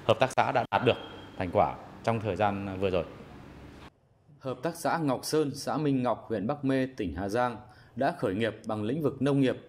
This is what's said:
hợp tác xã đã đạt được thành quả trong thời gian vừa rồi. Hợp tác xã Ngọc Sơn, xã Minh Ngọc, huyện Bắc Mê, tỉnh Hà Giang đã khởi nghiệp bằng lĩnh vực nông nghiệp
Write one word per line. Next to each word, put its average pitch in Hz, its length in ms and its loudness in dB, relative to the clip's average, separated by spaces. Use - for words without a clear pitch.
hợp - 160 6
tác 131 160 4
xã 117 160 4
đã 123 180 2
đạt 101 140 2
được 120 120 4
thành 92 140 -2
quả 78 220 4
trong 113 160 0
thời 101 160 -2
gian 98 440 0
vừa 95 100 2
rồi. 90 140 2
Hợp 127 240 -6
tác 165 140 -2
xã 143 220 0
Ngọc 135 240 0
Sơn, 151 320 0
xã 123 220 -4
Minh 139 260 2
Ngọc, 117 260 0
huyện 104 180 0
Bắc 143 180 -2
Mê, 135 220 2
tỉnh 90 200 -4
Hà 98 120 -4
Giang 117 280 0
đã 139 220 2
khởi 101 160 0
nghiệp 110 220 0
bằng 107 180 -2
lĩnh 139 180 -2
vực 131 200 0
nông 139 180 4
nghiệp 127 160 4